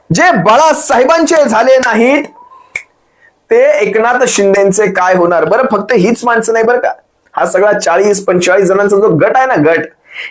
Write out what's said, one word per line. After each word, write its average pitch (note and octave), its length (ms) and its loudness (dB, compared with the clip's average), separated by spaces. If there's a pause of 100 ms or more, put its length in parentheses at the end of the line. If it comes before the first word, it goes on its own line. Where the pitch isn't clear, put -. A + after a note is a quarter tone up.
(140)
जे E4+ 160 2
बाळासाहेबांचे D4 1120 2
झाले B3 320 2
नाहीत, B3 480 0 (1300)
ते B3 200 4
एकनाथ A#3 580 -2
शिंदेचे G3 640 0
काय F#3 220 0
होणार? F3 300 0
बरं, G#3 180 0 (100)
फक्त G3+ 200 -4
हीच A3+ 320 0
माणसं A3+ 280 -2
नाही A3+ 120 0
बरं B3 160 0
का, - 120 -4 (400)
हा - 140 -2
सगळा F#3+ 260 0
चाळीस G3 520 -2
पंचेचाळीस F#3 420 0
जणांचा G3+ 300 0
जो G#3 120 2
गट F3 280 0
आहे C4 100 2
ना, B3+ 80 -2
गट, D#3+ 260 2 (500)